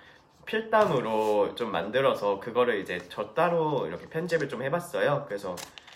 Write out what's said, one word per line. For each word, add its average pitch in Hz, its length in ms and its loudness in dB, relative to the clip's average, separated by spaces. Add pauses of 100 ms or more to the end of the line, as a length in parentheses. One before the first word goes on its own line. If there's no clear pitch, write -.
(440)
필담으로 117 1120 2
좀 113 180 -4
만들어서 104 680 2
그거를 117 420 0
이제 90 180 -6 (100)
저 - 240 -8
따로 156 540 2
이렇게 85 240 -10
편집을 165 400 -2
좀 117 120 -6
해봤어요. 143 640 0
그래서 98 300 -6 (400)